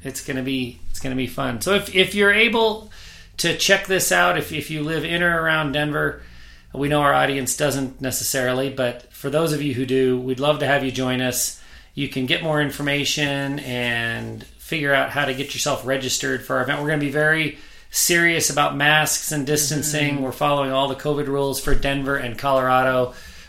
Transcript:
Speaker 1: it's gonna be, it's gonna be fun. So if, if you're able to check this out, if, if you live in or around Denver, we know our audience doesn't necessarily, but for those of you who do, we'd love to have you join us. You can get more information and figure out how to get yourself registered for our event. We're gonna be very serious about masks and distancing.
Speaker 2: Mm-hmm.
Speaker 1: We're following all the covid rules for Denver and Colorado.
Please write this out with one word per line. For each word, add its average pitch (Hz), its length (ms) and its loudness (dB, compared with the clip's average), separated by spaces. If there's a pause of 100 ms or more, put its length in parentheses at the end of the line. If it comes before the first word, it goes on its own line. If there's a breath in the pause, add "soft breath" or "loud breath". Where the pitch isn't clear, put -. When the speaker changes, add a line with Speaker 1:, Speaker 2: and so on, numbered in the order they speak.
Speaker 1:
it's 135 180 -10
gonna 131 200 -6
be, 127 380 -4 (100)
it's - 100 -4
gonna 131 160 -4
be 127 120 -2
fun. 127 340 -6
So 196 140 2
if, 202 200 -2
if 185 200 2
you're 202 180 6
able 220 580 2 (460 loud breath)
to 165 180 0
check 190 300 2
this 185 260 0
out, 175 280 4
if, 147 120 -6
if 156 200 -6
you 156 100 -4
live 156 240 -2
in 170 160 -2
or 170 220 2
around 156 300 0
Denver, 147 500 -2 (500 loud breath)
we 143 160 0
know 147 120 4
our 143 120 4
audience 139 420 0
doesn't 135 460 -2
necessarily, 131 680 -2
but 123 440 -4
for - 160 -8
those 151 240 2
of 143 80 -2
you 143 140 -2
who 127 100 -2
do, 127 340 4
we'd 127 220 -4
love 147 180 2
to 143 80 -2
have 135 160 2
you 131 80 -2
join 127 300 -2
us. - 400 -2 (320 loud breath)
You 139 160 -4
can 127 160 -4
get - 180 0
more 151 180 0
information 143 960 -2
and 117 840 -4 (140)
figure 143 360 -2
out 135 180 2
how 143 140 0
to 131 80 -2
get 135 200 -6
yourself 135 320 -2
registered 131 580 -2
for 135 140 -2
our 127 60 0
event. 143 180 -2
We're 147 80 -2
gonna 156 100 0
be 143 120 0
very 151 480 2 (320 loud breath)
serious 170 580 4
about 147 260 2
masks 151 560 2
and 143 160 -2
distancing. 147 680 0
Speaker 2:
Mm-hmm. 135 80 -2
Speaker 1:
We're 127 100 -2
following 143 360 0
all 135 200 2
the 131 60 -4
covid 147 320 -2
rules 139 340 0
for 143 120 4
Denver 139 440 2
and 120 200 -6
Colorado. 127 760 2 (360 loud breath)